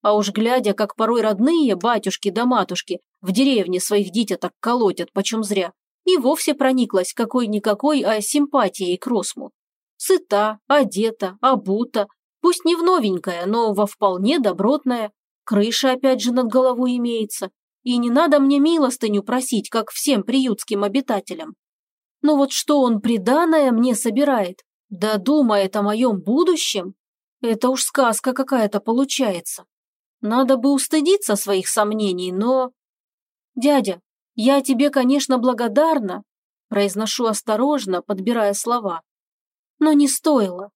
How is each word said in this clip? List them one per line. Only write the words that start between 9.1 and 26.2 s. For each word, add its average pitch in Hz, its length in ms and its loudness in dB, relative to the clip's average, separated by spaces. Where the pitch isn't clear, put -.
Сыта, 214 720 0
одета, 220 720 0
обута, 214 680 0
пусть 349 260 0
не 339 100 2
в 330 80 -4
новенькое, 190 640 0
но 220 260 0
во 202 140 0
вполне 202 520 0
добротное, 220 720 0
крыша 226 500 0
опять 262 280 0
же 247 100 -2
над 247 160 0
головой 254 500 0
имеется, 226 520 -6
и 240 160 -2
не 240 140 0
надо 294 280 4
мне 277 200 4
милостыню 262 640 0
просить, 240 460 -4
как 226 200 -4
всем 262 320 0
приютским 220 640 -2
обитателям. 220 720 -4
Но 294 140 4
вот 277 160 2
что 294 300 0
он 226 200 2
приданое 262 680 2
мне 233 240 2
собирает, 226 680 -2
да 208 280 -2
думает 214 580 2
о 208 60 0
моём 214 400 0